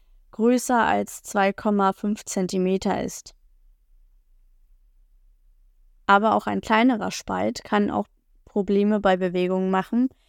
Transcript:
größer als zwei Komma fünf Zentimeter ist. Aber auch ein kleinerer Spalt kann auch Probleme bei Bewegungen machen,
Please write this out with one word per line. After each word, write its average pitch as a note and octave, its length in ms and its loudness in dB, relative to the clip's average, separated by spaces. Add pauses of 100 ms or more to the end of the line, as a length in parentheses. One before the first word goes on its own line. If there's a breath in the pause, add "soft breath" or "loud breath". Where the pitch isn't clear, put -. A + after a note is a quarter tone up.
(300)
größer A#3+ 520 2
als G#3 400 -2
zwei G3+ 300 0
Komma G3+ 400 0
fünf G#3 320 -6
Zentimeter F#3 800 -2
ist. - 300 -14 (2750)
Aber G3+ 280 4
auch G#3+ 120 0
ein G3 160 -4
kleinerer A3 480 2
Spalt F#3+ 520 -4
kann G#3 280 0
auch G#3 160 -4 (400)
Probleme G3+ 540 0
bei F#3+ 180 2
Bewegungen F#3 520 -2
machen, A3+ 380 0 (200)